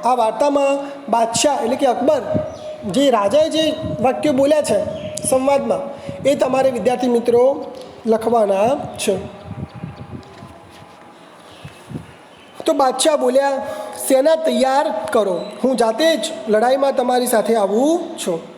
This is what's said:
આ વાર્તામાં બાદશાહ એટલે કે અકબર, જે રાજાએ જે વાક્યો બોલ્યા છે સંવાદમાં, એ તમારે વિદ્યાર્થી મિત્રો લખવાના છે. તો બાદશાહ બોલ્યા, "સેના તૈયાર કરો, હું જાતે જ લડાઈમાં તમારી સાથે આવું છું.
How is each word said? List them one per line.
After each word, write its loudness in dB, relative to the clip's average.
આ 2
વાર્તામાં 2
બાદશાહ 2
એટલે 0
કે 0
અકબર, 2
જે 4
રાજાએ 2
જે 0
વાક્યો 0
બોલ્યા 4
છે 0
સંવાદમાં, 0
એ 4
તમારે 2
વિદ્યાર્થી 0
મિત્રો 2
લખવાના 2
છે. -2
તો 0
બાદશાહ 2
બોલ્યા, 2
"સેના 4
તૈયાર 0
કરો, 0
હું 2
જાતે 2
જ -4
લડાઈમાં 2
તમારી 0
સાથે 2
આવું 0
છું. -4